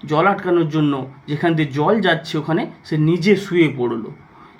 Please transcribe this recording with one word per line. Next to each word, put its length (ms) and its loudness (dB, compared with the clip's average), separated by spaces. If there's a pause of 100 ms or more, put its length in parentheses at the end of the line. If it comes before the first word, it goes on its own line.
(100)
জল 220 2
আটকানোর 420 0
জন্য 200 2 (360)
যেখান 260 -2
দিয়ে 120 0 (100)
জল 160 2 (120)
যাচ্ছে 360 -2
ওখানে 200 -2 (260)
সে 80 -2 (120)
নিজে 240 4 (120)
শুয়ে 240 2 (100)
পড়লো। 320 -4 (500)